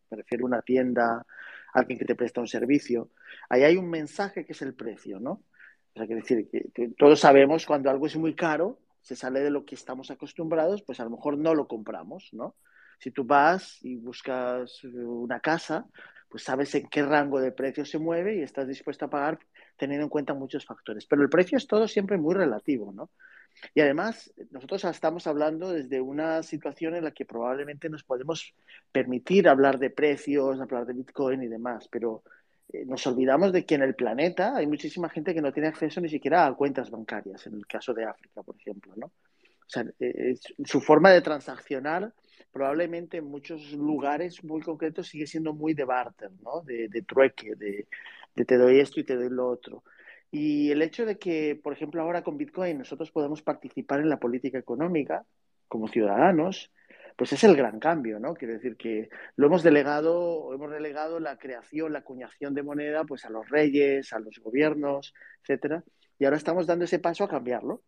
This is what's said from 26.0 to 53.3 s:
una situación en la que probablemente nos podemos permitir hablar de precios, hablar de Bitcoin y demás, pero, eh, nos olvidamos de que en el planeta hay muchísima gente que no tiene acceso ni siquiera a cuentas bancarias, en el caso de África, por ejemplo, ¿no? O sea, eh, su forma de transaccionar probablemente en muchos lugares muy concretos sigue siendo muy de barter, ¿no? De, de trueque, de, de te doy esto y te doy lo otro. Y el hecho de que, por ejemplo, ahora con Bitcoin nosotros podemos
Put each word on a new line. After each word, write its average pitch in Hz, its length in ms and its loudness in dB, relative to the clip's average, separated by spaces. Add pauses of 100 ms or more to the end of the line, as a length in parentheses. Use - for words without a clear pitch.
una 156 420 -4
situación 160 540 -8
en 170 80 -4
la 147 80 -6
que - 120 -10
probablemente 143 640 -6
nos 151 140 -10
podemos 135 520 -6 (360)
permitir 131 580 4
hablar 135 300 6
de 127 120 -2
precios, 139 680 0
hablar 123 260 -6
de 127 80 -8
Bitcoin 131 480 -4
y 123 40 -6
demás, 117 440 -8
pero, 113 340 -6 (480)
eh, - 120 -10
nos 131 220 -8
olvidamos 135 460 4
de 180 120 2
que 156 120 2
en 139 60 2
el 135 120 2
planeta 175 600 0
hay 165 100 0
muchísima 151 420 -4
gente 165 260 -4
que 160 80 -2
no 139 100 -2
tiene 156 160 0
acceso 156 320 -4
ni 170 80 -2
siquiera 151 380 4
a 127 80 0
cuentas 131 360 -2
bancarias, 107 560 -12
en 117 80 -14
el 104 120 -14
caso 110 280 -8
de 113 100 -4
África, - 380 -12
por 95 140 -20
ejemplo, 98 400 -16
¿no? 123 100 -12
O - 600 -20
sea, 120 160 -6 (160)
eh, 123 340 -2 (300)
su - 160 0
forma 156 300 8
de 180 100 10
transaccionar 151 920 -4 (420)
probablemente 165 640 -4
en 151 80 -8
muchos 143 460 -12
lugares 147 720 -2
muy 156 180 -6
concretos 160 460 -6
sigue 151 180 -8
siendo 160 260 -6
muy 156 220 -2
de 143 100 -2
barter, 120 460 -4 (120)
¿no? 139 200 -8
De, 117 260 -6
de 110 140 -6
trueque, 117 540 2
de, 101 320 -10 (480)
de 120 80 0
te 127 120 6
doy 127 220 10
esto 143 220 2
y 135 40 -8
te 131 120 -4
doy 123 120 -4
lo 127 200 -2
otro. 117 340 -8 (480)
Y 147 400 0
el 147 100 2
hecho 165 240 0
de 208 140 -2
que, 156 420 -2
por 147 120 -8
ejemplo, 156 280 -6
ahora 170 220 -2
con 151 160 -6
Bitcoin 165 400 -4
nosotros 143 320 -10
podemos 151 320 -2